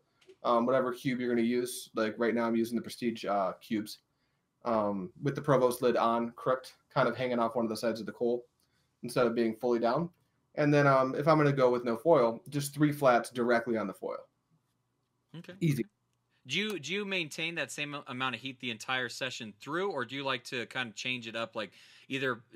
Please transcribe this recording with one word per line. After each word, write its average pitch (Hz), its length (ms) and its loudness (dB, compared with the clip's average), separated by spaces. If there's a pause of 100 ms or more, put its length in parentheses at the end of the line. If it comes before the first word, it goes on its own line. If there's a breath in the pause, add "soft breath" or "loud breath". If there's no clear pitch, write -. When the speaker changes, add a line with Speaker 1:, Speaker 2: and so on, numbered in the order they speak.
(440)
Speaker 1:
um, 120 220 4
whatever 127 260 2
cube 123 280 -2
you're 123 100 -2
gonna 117 120 2
use. 123 520 -2
Like, 107 240 -2
right 113 160 2
now 117 120 0
I'm 113 100 0
using 113 200 0
the 110 60 -2
Prestige, 113 420 -6
uh, 95 380 0
cubes, 107 380 -6 (680)
um, 104 460 -2 (100)
with 139 140 -2
the 143 60 -6
Provost 127 400 2
lid 120 140 2
on, 117 360 2
crooked, - 400 -4 (220)
kind 131 140 4
of 113 80 -2
hanging 123 240 -2
off 117 160 0
one 120 80 0
of 110 60 -2
the 107 80 -4
sides 113 220 -2
of 104 60 -10
the 104 60 -8
coal 120 360 -2 (560)
instead 127 240 2
of 113 80 0
being 113 200 2
fully 120 240 0
down. 131 300 0 (460)
And 147 180 4
then, 143 140 6
um, 131 280 4
if 143 120 0
I'm 160 100 6
gonna 147 140 6
go 131 180 4
with 123 140 2
no 117 140 -2
foil, 123 520 4
just 143 240 -4
three 147 180 4
flats 127 380 4
directly 120 480 0
on 101 100 -2
the 95 60 -8
foil. - 340 -10 (1120)
Speaker 2:
Okay. 175 220 -16
Speaker 1:
Easy. 151 260 0 (640)
Speaker 2:
Do 131 100 -4
you, 208 220 -4
do 143 140 -8
you 208 120 -4
maintain 170 500 -6
that 147 160 -6
same 147 220 -8
a-, 143 140 -10
amount 127 280 -4
of 113 60 -14
heat 131 180 -12
the 123 120 -6
entire 127 380 -4
session 120 500 -8
through, 175 320 -4
or 135 140 -4
do 120 100 -12
you 139 80 -6
like 131 220 -2
to 120 220 -6
kind 123 220 -6
of 104 60 -18
change 123 320 -6
it 110 80 -12
up, 113 200 -6
like, 104 160 -6 (360 soft breath)
either 131 360 -4 (120)